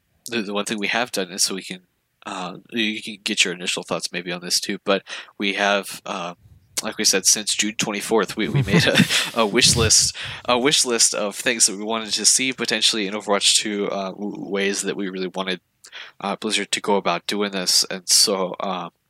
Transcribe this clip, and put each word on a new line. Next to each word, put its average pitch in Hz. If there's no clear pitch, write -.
the, 113
the 101
one 101
thing 110
we 101
have 120
done 92
is 98
so 101
we 95
can, 92
uh, 95
you 107
can 110
get -
your 90
initial 90
thoughts -
maybe 90
on 87
this 90
too, 101
but 98
we 98
have, 101
uh, 87
like -
we 214
said, -
since -
June 107
twenty-fourth, 104
we, 107
we 139
made 95
a, -
<laughs> -
a 113
wish 90
list, -
a 123
wish 143
list 120
of 101
things 117
that 98
we 107
wanted 110
to 107
see 131
potentially 113
in 98
Overwatch 101
two, 101
uh, 95
w-, 101
ways 98
that 98
we 95
really 92
wanted, 95
uh, 98
Blizzard 101
to 98
go 101
about 87
doing 101
this. 92
And 90
so, 95
um, 90